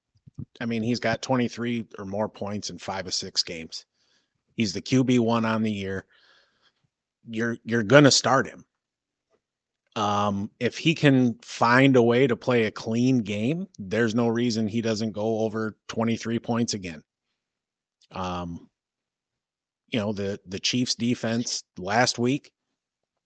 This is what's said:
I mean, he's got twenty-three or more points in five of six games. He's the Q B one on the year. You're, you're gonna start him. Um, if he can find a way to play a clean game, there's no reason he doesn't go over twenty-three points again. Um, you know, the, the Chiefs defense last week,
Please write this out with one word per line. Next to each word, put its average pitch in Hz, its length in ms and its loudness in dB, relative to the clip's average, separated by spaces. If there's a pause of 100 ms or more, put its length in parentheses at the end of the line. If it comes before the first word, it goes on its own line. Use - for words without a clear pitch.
(600)
I 120 60 -6
mean, 117 160 -2
he's 113 180 -2
got 113 220 -2
twenty-three 120 640 -2 (100)
or 104 100 -12
more 98 220 -4
points 101 420 -8
in 87 80 -14
five 95 280 -8
of 92 80 -8
six - 300 -4
games. 82 420 -14 (720)
He's 107 160 -2
the 95 80 -8
Q 131 240 2
B 123 160 2
one 113 240 0
on 113 180 -2
the 110 100 -2
year. 95 340 -6 (1200)
You're, 113 360 -4
you're 113 200 0
gonna 135 260 10
start 120 380 2
him. - 160 -20 (1300)
Um, 104 540 -2 (100)
if 120 160 -2
he 160 180 2
can 127 460 4
find 127 560 6
a 120 60 8
way 117 240 4
to 120 100 0
play 120 280 0
a 104 60 -2
clean 120 500 0
game, 113 460 -4 (120)
there's 107 360 -2
no 120 140 2
reason 113 400 0
he 110 140 -4
doesn't 110 300 -2
go 107 280 -2
over 110 340 -4 (140)
twenty-three 113 500 -2
points 117 360 -2
again. 90 280 -10 (1080)
Um, 90 560 -8 (1200)
you 127 100 -4
know, 104 140 -2
the, 98 340 -6
the 92 120 -8
Chiefs 123 380 -2
defense 117 680 -4 (140)
last 101 400 0
week, 127 340 -2 (720)